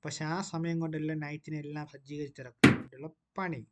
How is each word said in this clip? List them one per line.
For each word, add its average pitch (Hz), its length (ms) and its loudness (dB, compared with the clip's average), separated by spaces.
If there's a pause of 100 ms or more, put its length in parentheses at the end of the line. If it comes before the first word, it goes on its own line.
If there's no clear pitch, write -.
പക്ഷെ 151 200 -6 (100)
ആ 175 40 -2 (140)
സമയം 165 320 0
കൊണ്ടെല്ലാം 156 420 -2
നൈറ്റിനെ 151 400 -8
എല്ലാം 147 280 -6
സജ്ജീകരിച്ചിറക്കും. 139 840 4
വേണ്ടിയുള്ള 139 300 -12 (280)
പണി. 170 240 -4 (100)